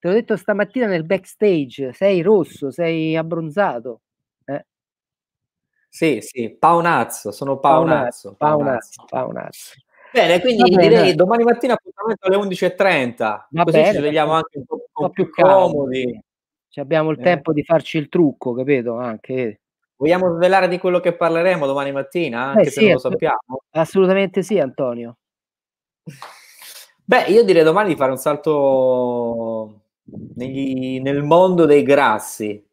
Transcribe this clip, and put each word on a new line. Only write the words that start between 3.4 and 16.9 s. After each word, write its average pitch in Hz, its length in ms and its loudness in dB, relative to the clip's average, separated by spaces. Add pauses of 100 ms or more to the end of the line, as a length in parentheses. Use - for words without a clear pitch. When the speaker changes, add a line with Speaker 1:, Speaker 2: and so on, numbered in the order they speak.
Speaker 1:
Eh. 139 220 -12 (1200)
Speaker 2:
Sì, 151 320 -2
sì, 113 380 -10
paonazzo, 165 720 0
sono 135 300 -6
paonazzo, 147 760 0
Speaker 1:
Paonazzo, - 0 -
Speaker 2:
paonazzo. 147 720 -2
Speaker 1:
paonazzo, - 20 -20
paonazzo. - 640 -10 (400)
Speaker 2:
Bene, 247 280 4
quindi 247 220 2
Speaker 1:
Va 240 140 6
bene, 175 120 6
Speaker 2:
direi - 160 8
Speaker 1:
dai. 180 100 2
Speaker 2:
domani 208 300 2
mattina 240 300 0
appuntamento 202 520 -8
alle 190 100 2
undici 196 280 -4
e 180 100 0
trenta, 123 760 -2
Speaker 1:
Va 160 140 -2
Speaker 2:
così 160 120 2
ci 156 80 6
Speaker 1:
bene, 160 140 2
Speaker 2:
svegliamo 151 340 0
Speaker 1:
perfetto. - 20 0
Speaker 2:
anche 156 240 -4
un 131 60 -14
po', 139 100 -10
un - 60 -12
Speaker 1:
Un - 120 -20
po' - 140 -6
Speaker 2:
po' - 40 -2
più 185 200 -2
Speaker 1:
più 170 140 0
calmi, 185 280 4
Speaker 2:
comodi. 135 300 -4
Speaker 1:
sì. 120 180 -6 (560)
Ci 143 60 -10
abbiamo 156 280 -2